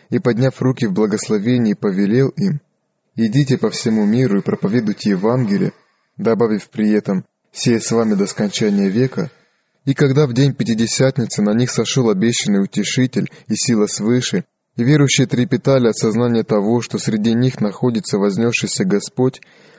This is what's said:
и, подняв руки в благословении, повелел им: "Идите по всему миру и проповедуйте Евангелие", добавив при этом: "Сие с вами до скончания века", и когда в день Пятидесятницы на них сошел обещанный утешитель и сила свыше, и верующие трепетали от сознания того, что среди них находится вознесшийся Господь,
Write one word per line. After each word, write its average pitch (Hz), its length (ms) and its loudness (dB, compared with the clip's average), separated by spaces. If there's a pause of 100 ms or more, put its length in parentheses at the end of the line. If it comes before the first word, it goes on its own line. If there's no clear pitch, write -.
и, 120 80 -2
подняв 123 440 0
руки 127 260 0
в 95 60 -2
благословении, 107 840 0
повелел 104 540 0
им: 180 300 -2 (560)
"Идите 123 420 2
по 110 120 -2
всему 110 360 0
миру 110 340 2
и - 20 0
проповедуйте 104 680 -2
Евангелие", 101 640 0 (440)
добавив 107 520 0
при 107 220 0
этом: 101 340 -2 (260)
"Сие 117 300 0
с - 100 -6
вами 113 240 2
до 101 100 2
скончания 101 640 -2
века", 120 440 -2 (520)
и 139 100 -2
когда 143 340 2
в 123 60 -6
день 135 200 2
Пятидесятницы 113 880 0
на 104 120 2
них 123 180 0
сошел 120 380 0
обещанный 101 540 0
утешитель 104 680 -2 (180)
и 107 80 -2
сила 107 320 0
свыше, 110 580 -2 (320)
и 120 60 -2
верующие 139 440 2
трепетали 127 600 2
от 110 100 0
сознания 113 460 0
того, 110 380 0
что 110 180 -6
среди 110 340 0
них 127 260 0
находится 107 580 -2
вознесшийся 104 680 0
Господь, 101 560 -2 (380)